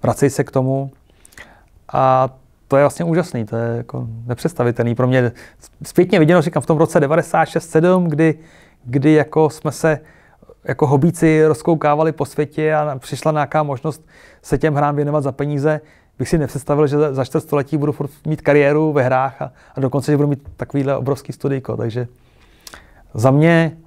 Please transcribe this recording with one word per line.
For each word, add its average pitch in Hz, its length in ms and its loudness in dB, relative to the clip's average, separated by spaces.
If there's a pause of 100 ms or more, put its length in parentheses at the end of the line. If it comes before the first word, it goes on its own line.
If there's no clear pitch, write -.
Vracej 131 260 2
se 131 140 -2
k - 80 -6
tomu. 135 400 -2 (1000)
A 131 360 2 (380)
to 135 100 2
je 143 60 6
vlastně 147 220 0
úžasný, 160 400 -2
to 113 100 -10
je 117 220 -4
jako 120 300 -10 (180)
nepředstavitelný. 120 720 -2
Pro 123 120 0
mě 127 240 2 (520)
zpětně 180 360 2
viděno, 160 220 6
říkám, 143 220 -2
v - 20 -12
tom 156 120 0
roce 160 220 2
devadesát 160 460 0
šest - 240 -6
sedm, 175 380 2
kdy, 156 320 0 (460)
kdy 139 280 2
jako 151 360 2
jsme 143 220 -6
se 156 280 -2 (640)
jako 139 240 -2
hobíci 156 600 2
rozkoukávali 156 640 0
po 147 140 -4
světě 156 500 -4
a 151 240 -4
přišla 143 320 -4
nějaká 151 320 -2
možnost 143 420 -6 (360)
se - 160 -4
těm 151 180 0
hrám 147 200 0
věnovat 147 280 -2
za 139 80 -4
peníze, 147 500 -2 (380)
bych 180 100 -6
si 170 80 0
nepředstavil, 147 500 0
že 143 100 0
za, 147 160 0
za 131 120 -2
čtvrt 151 180 -4
století 143 340 -4
budu 147 140 -2
furt 139 200 -8 (160)
mít 156 140 -4
kariéru 147 520 2
ve 139 100 2
hrách 131 380 -2
a, 139 100 -10 (240)
a 139 40 -8
dokonce, 135 320 -2
že 147 60 4
budu 143 120 2
mít 139 280 -6
takovýhle 135 400 -4
obrovský 127 360 -6
studijko. 131 440 -6
Takže 117 300 -6 (1040)
za 117 180 2
mě 160 560 4